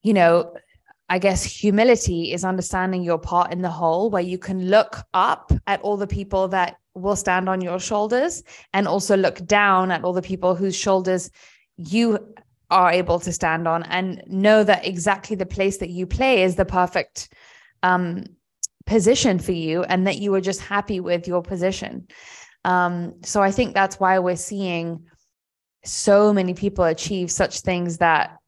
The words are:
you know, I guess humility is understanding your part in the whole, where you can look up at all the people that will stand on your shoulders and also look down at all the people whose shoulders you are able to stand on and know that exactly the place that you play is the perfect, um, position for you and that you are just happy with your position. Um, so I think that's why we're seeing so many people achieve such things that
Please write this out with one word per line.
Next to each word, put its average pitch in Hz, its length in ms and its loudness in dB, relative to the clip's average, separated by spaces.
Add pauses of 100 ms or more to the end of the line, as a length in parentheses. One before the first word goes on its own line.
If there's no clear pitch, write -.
you 214 100 2
know, 170 420 4 (540)
I 185 100 0
guess 185 240 2
humility 202 880 2
is 180 120 -6
understanding 185 580 -2
your 170 160 0
part 175 340 -2
in 180 100 -4
the 175 80 -2
whole, 170 400 0
where 196 120 0
you 180 140 -6
can 185 320 -6
look 208 300 2 (160)
up - 360 0 (160)
at 202 140 -2
all 208 160 -2
the 196 100 -4
people 196 420 -2
that 180 280 -2 (180)
will 196 220 -2
stand 185 320 0
on 185 140 -2
your 175 180 -4
shoulders 226 600 -2 (320)
and 196 120 2
also 196 300 0
look 190 300 0
down 190 460 4
at 165 120 -4
all 180 80 0
the 185 80 -2
people 180 340 -2
whose 190 220 -2
shoulders 185 540 0 (480)
you 208 560 -2 (360)
are 180 200 6
able 175 300 2
to 170 120 -8
stand 165 340 -2
on 165 180 0
and 185 420 -4
know 208 380 4
that 196 220 2
exactly 196 500 -4
the 180 100 -4
place 196 320 -2
that 175 120 -8
you 180 160 -6
play 247 360 2
is 185 140 2
the 196 80 2
perfect, - 680 -2 (500)
um, 180 420 0 (640)
position 220 520 4
for 185 140 -4
you 165 320 -2
and 185 220 0
that 196 120 -2
you 202 160 0
are 190 60 2
just 190 200 -4
happy 202 400 -4
with 175 280 -2
your 175 140 -2
position. 185 640 -6 (580)
Um, 175 580 0
so 208 200 0
I 196 80 4
think 226 240 -2
that's 196 260 0
why 190 180 4
we're 180 180 0
seeing 170 680 -6 (800)
so 208 480 4
many 180 220 0
people 196 300 -2
achieve 170 460 -2
such - 300 -2
things 175 380 -4
that 165 380 2 (100)